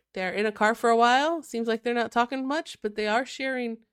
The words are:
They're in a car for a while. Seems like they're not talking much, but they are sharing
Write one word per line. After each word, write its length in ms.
They're 180
in 140
a 60
car 220
for 140
a 80
while. 460
Seems 260
like 140
they're 120
not 180
talking 360
much, 340
but 120
they 140
are 180
sharing 500